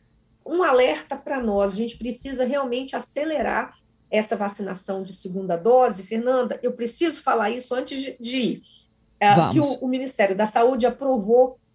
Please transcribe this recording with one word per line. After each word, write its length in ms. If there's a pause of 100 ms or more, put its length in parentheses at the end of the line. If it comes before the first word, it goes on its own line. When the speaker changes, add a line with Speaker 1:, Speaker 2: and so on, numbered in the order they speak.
(460)
Speaker 1:
um 160
alerta 520
pra 280
nós, 320
a 20
gente 220
precisa 460
realmente 520
acelerar 800 (340)
essa 240
vacinação 680
de 100
segunda 420
dose. 480
Fernanda, 600
eu 100
preciso 480
falar 300
isso 240
antes 260
de, 180
de 200
ir, 240 (580)
é, 140
Speaker 2:
Vamos. 180
Speaker 1:
que 80
o, 240
o 40
Ministério 460
da 120
Saúde 400
aprovou 720 (160)